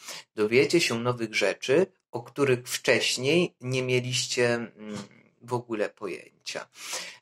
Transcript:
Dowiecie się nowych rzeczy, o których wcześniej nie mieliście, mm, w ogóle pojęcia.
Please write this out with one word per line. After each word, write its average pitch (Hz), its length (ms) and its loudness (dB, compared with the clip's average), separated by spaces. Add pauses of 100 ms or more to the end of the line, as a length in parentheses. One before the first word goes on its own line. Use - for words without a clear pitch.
(360)
Dowiecie 123 460 4
się 117 180 0
nowych 117 360 -2
rzeczy, 131 500 2 (260)
o - 120 -8
których 127 440 0
wcześniej 139 920 2
nie 127 220 -2
mieliście, 123 720 0
mm, 107 420 -10 (440)
w 120 120 -10
ogóle 113 360 -4
pojęcia. - 800 -12 (540)